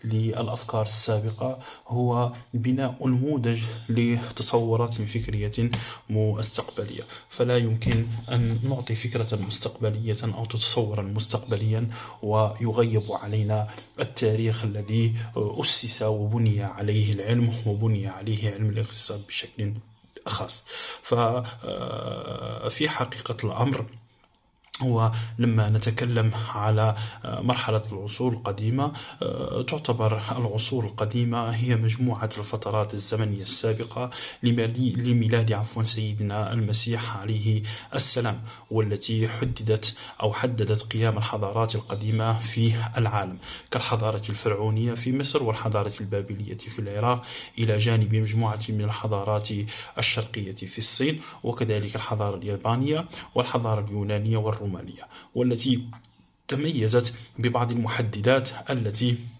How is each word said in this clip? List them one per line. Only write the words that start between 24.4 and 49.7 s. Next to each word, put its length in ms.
ولما 840
نتكلم 640
على 460
مرحلة 580
العصور 400
القديمة، 600
تعتبر 540
العصور 460
القديمة 680
هي 260
مجموعة 640
الفترات 560
الزمنية 480
السابقة 680
لمالي-، 540
لميلاد، 560
عفوا، 300
سيدنا 720
المسيح 640
عليه 460
السلام، 460
والتي 580
حددت 680
أو 100
حددت 500
قيام 360
الحضارات 560
القديمة 640
في 320
العالم، 420
كالحضارة 580
الفرعونية 640
في 240
مصر 240
والحضارة 580
البابلية 580
في 200
العراق، 440
إلى 200
جانب 360
مجموعة 540
من 160
الحضارات 640